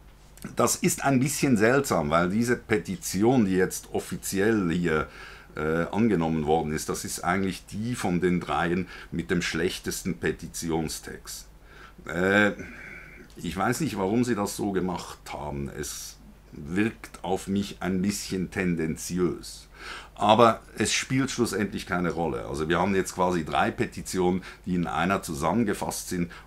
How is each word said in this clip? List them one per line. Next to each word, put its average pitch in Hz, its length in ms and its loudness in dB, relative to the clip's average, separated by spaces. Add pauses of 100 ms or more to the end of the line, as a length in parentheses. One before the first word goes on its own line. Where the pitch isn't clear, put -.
(540)
Das 117 220 2
ist - 260 0
ein 139 160 4
bisschen 135 380 2
seltsam, 110 540 4
weil 87 180 4
diese 117 280 2
Petition, 104 880 2
die 92 80 2
jetzt 92 400 0
offiziell 98 760 0
hier, 82 360 2 (500)
äh, 80 360 0
angenommen 82 540 2
worden 76 260 2
ist, 78 160 -4
das 87 160 -4
ist - 180 -8
eigentlich 95 440 -2
die 113 280 -6
von 90 260 0
den 90 200 2
dreien 85 480 -2 (240)
mit 82 180 -4
dem 90 100 2
schlechtesten 87 800 -4
Petitionstext. 80 1300 -6 (600)
Äh, 98 460 4 (840)
ich 85 200 -6
weiß 117 240 0
nicht, 110 160 -2
warum 101 280 2
sie 120 100 0
das 101 220 -2
so 104 160 -2
gemacht 87 480 -4 (120)
haben. 71 460 -8
Es - 400 -10 (340)
wirkt 92 680 -4
auf 90 240 -2
mich 98 340 -2
ein 92 220 0
bisschen 95 480 -2
tendenziös. 87 1160 -2 (480)
Aber 110 440 8 (180)
es 104 140 2
spielt 131 380 0
schlussendlich 98 560 0
keine 90 260 0
Rolle. 73 340 -2
Also 73 220 -2
wir 85 100 4
haben 98 160 4
jetzt 95 200 0
quasi 90 300 2
drei 76 260 2
Petitionen, 92 720 0 (220)
die 90 100 0
in 87 120 2
einer 85 360 0
zusammengefasst 85 880 -2
sind. 87 240 -2 (140)